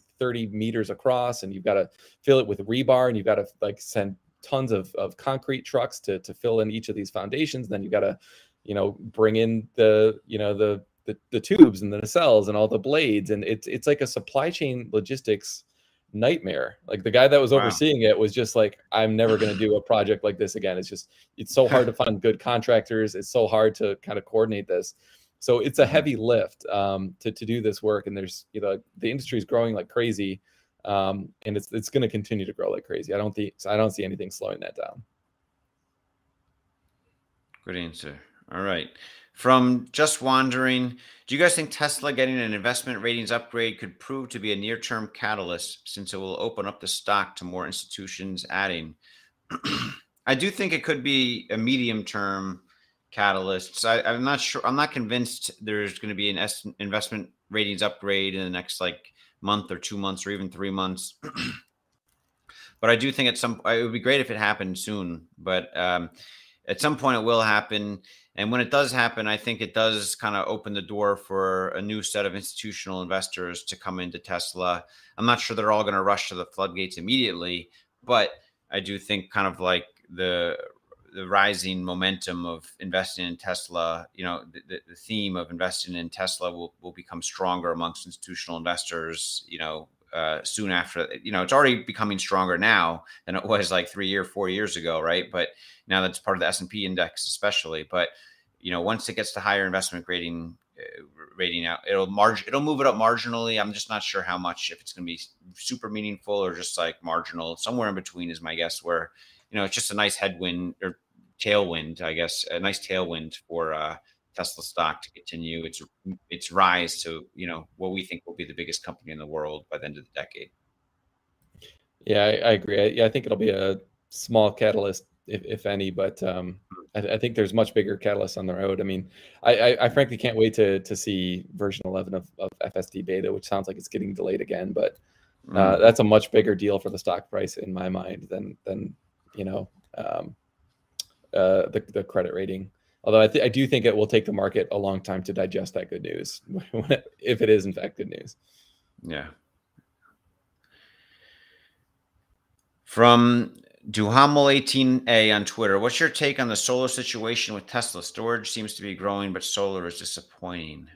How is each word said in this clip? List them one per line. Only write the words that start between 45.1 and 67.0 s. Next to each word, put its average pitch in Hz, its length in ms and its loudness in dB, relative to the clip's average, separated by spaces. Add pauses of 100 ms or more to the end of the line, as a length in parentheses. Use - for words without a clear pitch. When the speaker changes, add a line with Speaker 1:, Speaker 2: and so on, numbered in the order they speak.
Speaker 2:
catalyst 95 760 -6
since 98 260 -12
it 95 40 -8
will 95 200 -6
open 107 280 -4
up 101 140 -10
the 95 60 -10
stock 98 500 0
to - 80 -14
more 90 220 -8
institutions 95 840 -10
adding?" 85 460 -4 (560)
<clears throat> - 760 -8
I 135 80 2
do 165 160 0
think 196 220 -2
it 151 120 -4
could 143 180 -2
be 131 480 0
a 110 80 0
medium-term 104 1000 -2 (500)
catalyst. 95 720 0
So 117 100 0
I, 113 240 2
I'm 123 100 -2
not 139 160 0
sure. - 240 -4
I'm 127 120 2
not 151 160 0
convinced 123 580 -4 (100)
there's 104 380 -4
gonna 107 160 -8
be 101 160 -2
an 92 80 -4
S-, 104 280 -4 (120)
investment 104 520 -4 (200)
ratings 101 320 -2
upgrade 98 520 -2
in 95 100 -4
the 90 60 -6
next, 90 300 -8
like, 90 320 -6 (280)
month 101 300 -2
or 90 80 -6
two 101 200 -10
months 95 280 -6
or 98 40 -4
even 95 200 -6
three 95 200 -8
months. 95 480 -6
<clears throat> - 60 -16 (1600)
But 113 100 6
I 117 60 10
do 131 140 0
think 131 180 2
at 120 100 0
some, 117 260 -2
it 117 180 2
would 113 100 -2
be 117 60 -4
great 135 220 2
if 123 100 -4
it 107 60 -6
happened 104 420 0
soon, 87 480 -6 (120)
but, 92 380 -2
um, 90 340 0 (560)
at - 140 -4
some 151 160 0
point 131 220 2